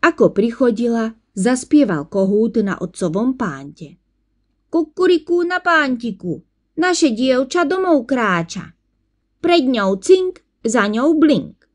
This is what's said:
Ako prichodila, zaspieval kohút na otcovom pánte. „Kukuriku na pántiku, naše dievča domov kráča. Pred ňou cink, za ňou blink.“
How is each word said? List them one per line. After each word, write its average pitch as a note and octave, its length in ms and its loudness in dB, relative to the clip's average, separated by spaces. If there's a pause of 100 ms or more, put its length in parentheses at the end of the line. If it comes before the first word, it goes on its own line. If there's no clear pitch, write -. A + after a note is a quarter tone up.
Ako B3+ 320 2
prichodila, A#3 800 -2 (240)
zaspieval A3+ 720 0
kohút G#3 560 0
na G3 160 -4
otcovom F#3+ 560 -4
pánte. D3 640 -10 (720)
„Kukuriku F4 720 0
na F4+ 160 -4
pántiku, A#3+ 800 -2 (400)
naše E4+ 320 2
dievča C4 560 0
domov F4 400 0
kráča. F#3+ 640 -2 (720)
Pred E4+ 240 2
ňou G3 320 0
cink, F#4 400 2 (240)
za A3 240 0
ňou B3 240 0
blink.“ D4 640 0